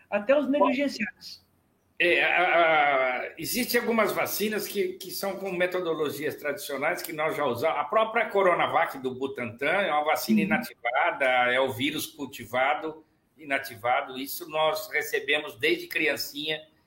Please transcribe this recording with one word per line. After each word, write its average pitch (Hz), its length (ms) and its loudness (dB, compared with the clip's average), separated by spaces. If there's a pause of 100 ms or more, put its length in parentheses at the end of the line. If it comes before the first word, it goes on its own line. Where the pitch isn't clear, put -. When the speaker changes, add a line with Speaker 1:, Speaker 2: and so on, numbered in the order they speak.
Speaker 1:
até 208 300 2
os 285 80 2
Speaker 2:
Bom, 240 60 -2
Speaker 1:
negligenciados. 269 920 0 (540)
Speaker 2:
É, 165 260 4
a, 156 180 2 (800)
a, 95 140 -6
existem 233 440 0
algumas 220 320 2
vacinas 196 560 -2
que, 185 260 -2
que - 160 -14
são 196 260 -4
com 190 140 -6
metodologias 165 880 -2
tradicionais 143 680 -4
que 160 100 -10
nós 151 240 -2
já 143 80 -2
usamos. 135 320 0
A 147 80 -2
própria 220 440 0
Coronavac 165 680 2
do 127 180 -4
Butantan 127 500 -6 (160)
é 170 100 0
uma 151 120 2
vacina 156 360 2
Speaker 1:
Uhum. 190 60 2
Speaker 2:
inativada, 143 800 0 (280)
é 127 80 2
o 131 120 2
vírus 139 340 -2
cultivado, 143 1000 -4 (320)
inativado. 131 800 -2
Isso 139 300 -10
nós 156 440 0
recebemos 147 680 -2
desde 165 300 0
criancinha, 151 720 -2 (260)